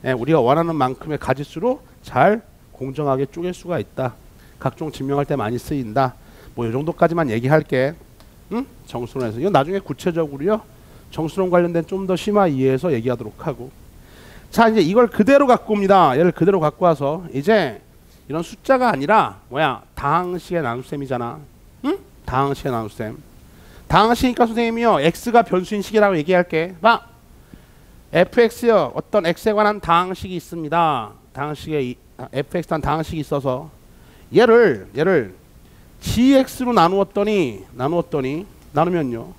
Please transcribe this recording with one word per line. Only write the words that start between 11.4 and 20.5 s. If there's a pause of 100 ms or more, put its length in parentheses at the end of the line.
관련된
좀
더
심화
이해해서
얘기하도록
하고. (800)
자,
이제
이걸
그대로
갖고
옵니다.
얘를
그대로
갖고
와서
이제 (480)
이런
숫자가
아니라 (100)
뭐야? (120)
다항식의